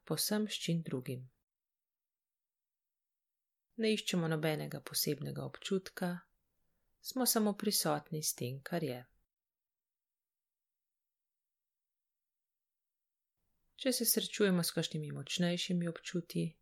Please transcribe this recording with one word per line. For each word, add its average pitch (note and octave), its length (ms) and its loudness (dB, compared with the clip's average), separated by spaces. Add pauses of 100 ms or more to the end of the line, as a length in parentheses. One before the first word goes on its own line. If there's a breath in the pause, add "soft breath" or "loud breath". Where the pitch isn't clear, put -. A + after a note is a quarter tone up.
povsem G#3 440 0
s - 60 -6
čim E3+ 280 0
drugim. B2+ 480 -6 (2500)
Ne A3 180 4
iščemo F3+ 340 2
nobenega D3+ 540 0
posebnega C#3+ 640 -2
občutka, F#3 640 -4 (960)
smo B3+ 200 0
samo G#3+ 280 4
prisotni D#3 680 0
s - 120 0
tem, C3 280 -4
kar E3+ 200 -2
je. B2 220 -4 (4000)
Če C4+ 180 0
se A#3+ 160 0
srečujemo F#3+ 540 4
s - 100 0
kakšnimi D#3 400 -2
močnejšimi F3 720 0
občutji, E3+ 580 -4 (160)